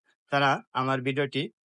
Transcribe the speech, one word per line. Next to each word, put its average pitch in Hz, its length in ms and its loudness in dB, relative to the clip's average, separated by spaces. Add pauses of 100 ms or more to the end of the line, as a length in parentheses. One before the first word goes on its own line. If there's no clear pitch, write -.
(320)
তারা 139 180 4 (240)
আমার 131 280 0
ভিডিওটি 135 400 -2 (240)